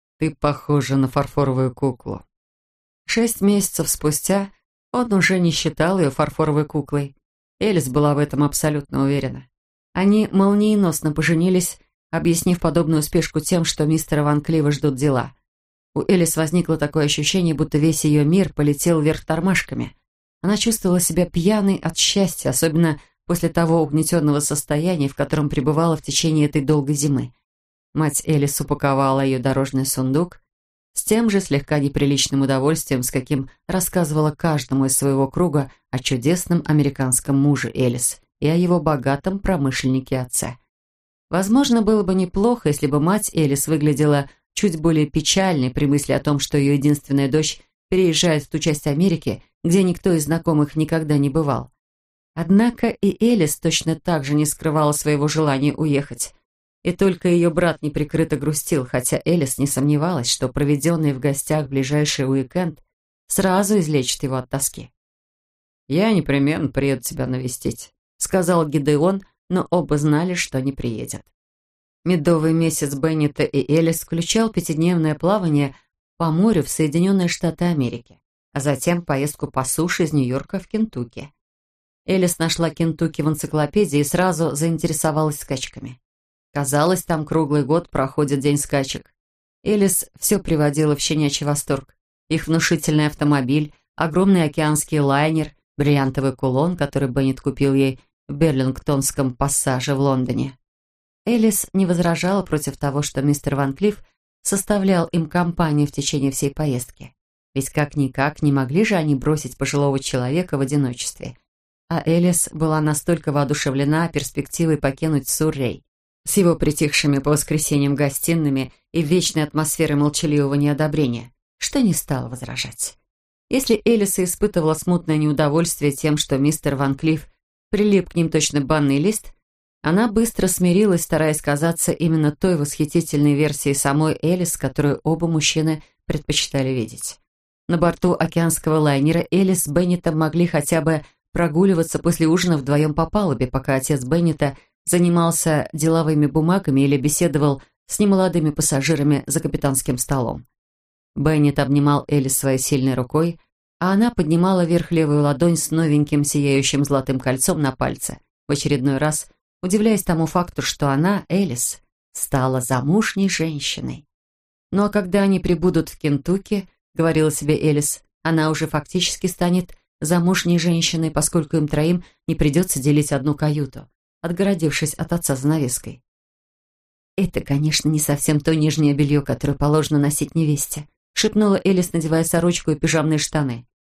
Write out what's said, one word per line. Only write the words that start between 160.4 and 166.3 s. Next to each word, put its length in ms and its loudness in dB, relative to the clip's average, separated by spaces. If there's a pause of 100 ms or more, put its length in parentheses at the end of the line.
что 280 -2
она, 380 0
Элис, 520 -2 (320)
стала 480 -2
замужней 680 0
женщиной. 800 -6 (640)
«Ну 120 2
а 40 0
когда 340 0
они 180 2
прибудут 480 0
в 100 -16
Кентукки, — 680 -2 (260)